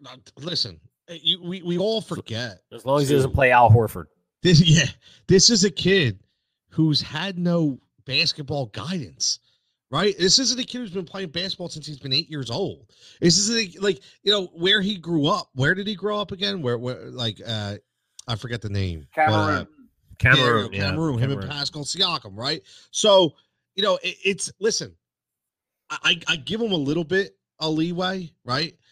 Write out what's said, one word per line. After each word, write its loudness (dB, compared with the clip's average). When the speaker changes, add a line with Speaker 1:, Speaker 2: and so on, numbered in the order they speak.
Speaker 1:
uh, -18
Listen, -6
uh, -14
you, -2
we, -8
we -2
all 0
forget. -10
Speaker 2:
As -18
long 2
as 0
he 4
doesn't 2
Speaker 1:
too. -12
Speaker 2:
play 6
Al 8
Horford. 4
Speaker 1:
This, 8
<laughs> 8
yeah, 6
this 6
is 2
a 2
kid 0
who's 2
had -6
no 0
basketball -4
guidance, -6
right? 0
This 4
isn't -2
a -4
kid -10
who's -10
been -8
playing -12
basketball -8
since -14
he's -12
been -6
eight -2
years -8
old. -6
This 6
isn't -2
a, -14
like, 0
you 2
know, 0
where 2
he -2
grew 0
up. 0
Where 2
did -6
he -4
grow -4
up -6
again? -6
Where, -2
where, -8
like, -6
uh, -6
I -4
forget -8
the -10
name. -4
But, 2
uh, 4
Speaker 3:
Cameroon. 0
Speaker 2:
Cameroon, 4
Speaker 1:
yeah, -6
Speaker 2:
yeah, -2
Speaker 1:
Cameroon, -2
him 0
and -6
Speaker 2:
Cameroon. -10
Speaker 1:
Pascal -8
Siakam, -4
right? -6
So, 4
you -6
know, 2
it, -6
it's, -2
listen, -4
I, -8
I, 0
I -4
give -6
him 0
a 0
little -2
bit -2
of -2
leeway, -4
right? -4